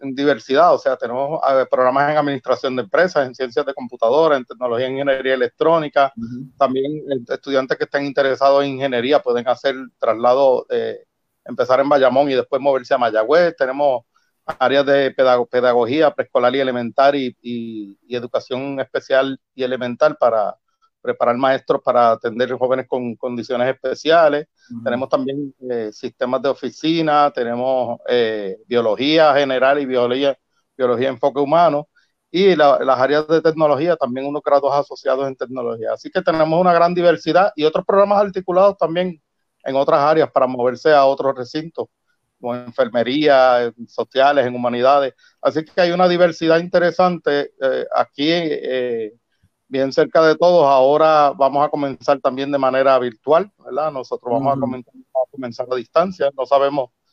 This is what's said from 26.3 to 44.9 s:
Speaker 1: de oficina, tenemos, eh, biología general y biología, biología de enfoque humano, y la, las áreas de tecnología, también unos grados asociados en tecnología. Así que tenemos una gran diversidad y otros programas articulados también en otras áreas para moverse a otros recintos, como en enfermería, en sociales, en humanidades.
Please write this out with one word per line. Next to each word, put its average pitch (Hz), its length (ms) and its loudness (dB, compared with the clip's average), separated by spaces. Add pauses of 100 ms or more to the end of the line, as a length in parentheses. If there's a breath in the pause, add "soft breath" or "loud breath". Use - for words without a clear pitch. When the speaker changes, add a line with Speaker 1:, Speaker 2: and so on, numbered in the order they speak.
Speaker 1:
de 139 80 -2
oficina, 147 800 0
tenemos, 120 800 -4
eh, 110 580 -2
biología 127 680 2
general 135 440 2
y 143 60 -4
biología, 127 500 -2 (400)
biología 123 340 -2
de 131 40 -4
enfoque 135 260 -2
humano, 147 480 2 (440)
y 185 240 2
la, 143 280 4
las 131 160 0
áreas 147 280 0
de 160 120 2
tecnología, 156 560 0
también 131 300 -4
unos 143 180 -6
grados 139 300 2
asociados 139 540 -4
en 135 80 -8
tecnología. 117 580 -8
Así 147 160 -10
que 180 140 -4
tenemos 160 360 0
una 180 140 4
gran 170 220 2
diversidad 175 600 2
y 151 100 -2
otros 180 200 0
programas 202 340 2
articulados 190 560 0
también 175 460 -4 (420)
en 135 120 -6
otras 147 240 2
áreas 151 320 2
para 131 160 2
moverse 127 440 -2
a 139 140 6
otros 135 300 0
recintos, 135 520 -10 (520)
como 123 160 -8
en 123 100 -12
enfermería, 127 960 2
en 117 240 -8
sociales, 131 580 0
en 123 100 -6
humanidades. 123 580 0 (260 soft breath)